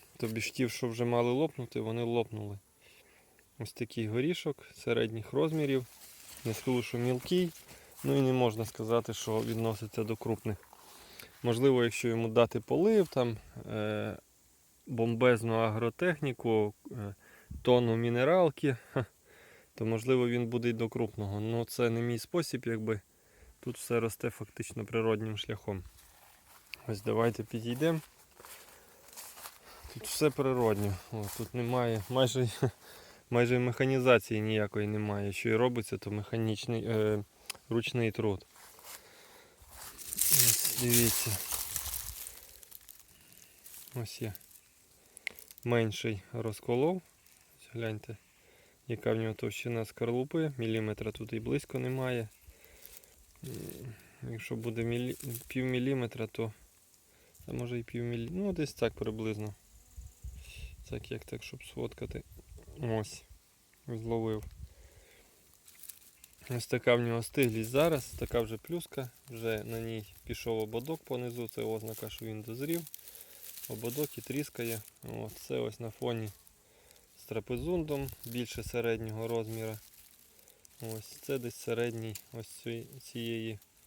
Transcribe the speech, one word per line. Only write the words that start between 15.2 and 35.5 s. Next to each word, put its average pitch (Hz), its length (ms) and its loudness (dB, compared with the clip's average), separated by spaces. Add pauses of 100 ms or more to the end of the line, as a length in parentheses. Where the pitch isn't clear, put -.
агротехніку, 113 1200 2 (180)
е, 101 240 -6 (460)
тонну 123 340 6
мінералки, 131 800 4 (160)
ха, 123 120 2 (720)
то, 113 100 -2
можливо, 120 420 4
він 120 200 2
буде 120 220 2
й 120 40 4
до 113 160 0
крупного. 107 500 -2
Ну, 113 260 0
це 120 240 2
не 117 120 0
мій 120 180 0
спосіб, 151 460 -2
якби. 110 360 0 (580)
Тут - 180 -6
все 117 220 0
росте 113 300 -2
фактично - 560 -8
природнім 110 520 2
шляхом. 98 460 -6 (1040)
Ось 104 140 -4
давайте 113 420 2
підійдемо. 123 560 0 (1900)
Тут - 140 -10
все - 220 4
природньо. 113 640 4 (180)
О, 107 140 -6 (120)
тут 113 160 -6
немає 120 560 2
майже, 127 400 4 (400)
<laughs> - 400 -20
майже 120 300 6
механізації 123 840 6
ніякої 107 460 2
немає. 104 460 0
Що - 160 -2
і 113 60 6